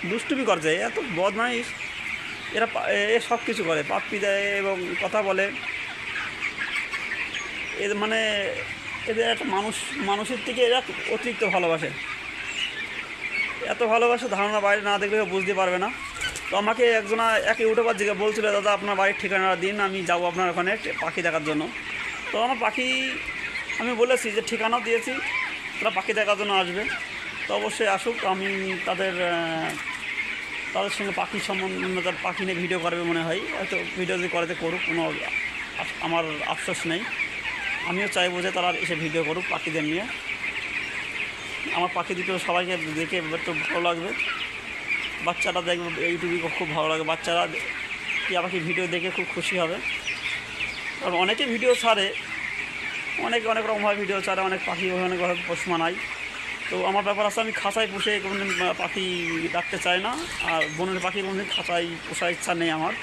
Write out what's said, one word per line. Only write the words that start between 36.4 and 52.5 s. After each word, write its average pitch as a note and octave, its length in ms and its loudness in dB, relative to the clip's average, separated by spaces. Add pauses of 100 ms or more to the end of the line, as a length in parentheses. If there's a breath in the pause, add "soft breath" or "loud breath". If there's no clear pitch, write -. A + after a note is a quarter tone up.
আফসোস - 320 -4
নেই। E3 160 0 (880)
আমিও F#3+ 260 0
চাইবো F3+ 260 2
যে F#3 100 0
তারা F3+ 180 2 (140)
এসে F3 120 0
ভিডিও D#3+ 280 0
করুক E3 260 -2
পাখিদের D#3+ 340 -2
নিয়ে। E3 220 0 (1700)
আমার F3 180 2
পাখি F3+ 260 0
দুটো F#3 140 0 (140)
সবাইকে F3+ 280 2 (240)
দেখে E3 180 0 (220)
একটু F3+ 120 -4 (180)
ভালো E3+ 180 2
লাগবে, E3+ 220 0 (1160)
বাচ্চারা F3 360 0
দেখবে, F3 280 0 (220)
ইউটিউবে E3+ 460 0
খুব F3 180 0
ভালো D#3 160 2
লাগে, D#3+ 120 2
বাচ্চারা E3+ 400 2 (840)
টিয়া F3+ 160 2
পাখির F3+ 280 -2
ভিডিও F#3 180 0
দেখে F3 300 0
খুব F3+ 160 -2
খুশি F3+ 280 -2
হবে। E3+ 160 0 (1200)
কারণ F3+ 240 0
অনেকে A3 220 2
ভিডিও A#3+ 300 4
ছাড়ে, A3 300 4 (1200)